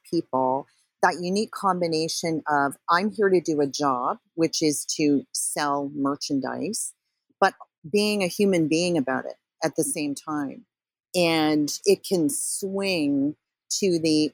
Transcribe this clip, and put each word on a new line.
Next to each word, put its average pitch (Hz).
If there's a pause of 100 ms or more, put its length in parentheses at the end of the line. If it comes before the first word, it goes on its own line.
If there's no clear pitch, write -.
(100)
people, 131 (340)
that 175
unique 190
combination 165
of, 139 (140)
"I'm 190
here 196
to 180
do 151
a 143
job," 139 (160)
which 165
is 151 (120)
to 143
sell 143
merchandise, 139 (480)
but 190 (360)
being 208
a 180
human 180
being 170
about 131
it - (300)
at 156
the 165
same 147
time. 139 (520)
And 156 (160)
it 196
can 165
swing 160 (460)
to 180
the, 156